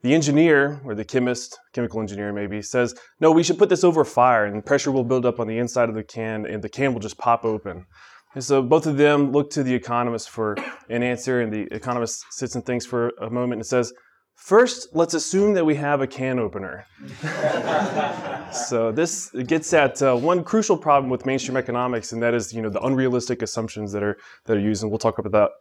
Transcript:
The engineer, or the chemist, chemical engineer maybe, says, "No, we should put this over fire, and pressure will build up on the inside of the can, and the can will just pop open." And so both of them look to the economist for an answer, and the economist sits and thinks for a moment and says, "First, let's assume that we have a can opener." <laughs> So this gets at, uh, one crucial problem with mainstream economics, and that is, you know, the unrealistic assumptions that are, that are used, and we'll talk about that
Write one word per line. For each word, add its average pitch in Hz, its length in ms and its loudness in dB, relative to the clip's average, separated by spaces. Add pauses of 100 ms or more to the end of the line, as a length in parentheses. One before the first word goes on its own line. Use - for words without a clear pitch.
The 127 100 2
engineer, 147 720 4
or 117 80 -8
the 107 100 -6
chemist, 123 540 -4 (160)
chemical 113 260 -4
engineer 104 320 -6
maybe, 101 300 -6
says, 120 320 -2 (260)
"No, 160 120 6
we 165 100 6
should 175 160 0
put 202 120 4
this 175 140 2
over 156 220 4
fire, 120 400 4
and 104 180 -6
pressure 143 280 0
will 131 120 0
build 123 220 0
up 120 140 0
on 110 80 -4
the 113 100 -4
inside 120 320 0
of 110 60 -8
the 107 80 -6
can, 110 420 -8
and 104 160 -8
the 104 80 -10
can 135 240 -2
will 107 80 -4
just 104 160 -10
pop 117 260 2
open." 101 440 -6 (480)
And 131 80 -8
so 135 180 4
both 156 240 4
of 147 120 0
them 147 340 4
look 143 200 0
to 143 120 -2
the 127 100 0
economist 120 560 -2
for 107 260 -4 (340)
an 120 120 -2
answer, 123 400 0
and 110 100 -2
the 107 200 -6
economist 120 580 -6
sits - 240 -8
and 120 100 -6
thinks 123 220 -4
for 120 340 -2
a 113 120 -8
moment 123 300 -2
and 110 40 -10
says, 123 280 0 (420)
"First, - 580 2
let's 165 220 0
assume 196 400 0
that 170 100 2
we 156 80 2
have 143 280 0
a 135 60 -2
can 131 300 -4
opener." 101 480 -6 (380)
<laughs> - 1120 0 (180)
So 113 380 0
this 156 400 0 (160)
gets 160 260 0
at, 143 280 4
uh, 131 140 4
one 165 260 2
crucial 202 360 2
problem 139 320 2
with 127 160 -2
mainstream 131 320 -2
economics, 123 560 -2
and 113 100 -4
that 117 100 2
is, 113 200 -2
you 113 80 -6
know, 110 80 -2
the 101 100 -4
unrealistic 127 640 0
assumptions 107 500 -6
that 104 100 -4
are, 104 160 -2 (280)
that 113 100 2
are 101 60 2
used, 104 200 0
and 110 80 -4
we'll 107 100 -2
talk 113 180 0
about 101 160 -4
that 104 160 6 (120)